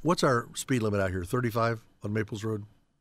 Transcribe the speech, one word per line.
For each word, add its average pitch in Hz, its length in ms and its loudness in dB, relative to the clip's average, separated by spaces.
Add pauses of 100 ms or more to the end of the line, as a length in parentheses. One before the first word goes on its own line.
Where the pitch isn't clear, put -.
what's 175 220 2
our 120 300 4
speed 127 280 0
limit 104 180 2
out 95 100 2
here? 92 140 -4
Thirty-five 117 560 0 (220)
on 104 100 -4
Maples 107 320 -4
Road, 110 200 -4 (360)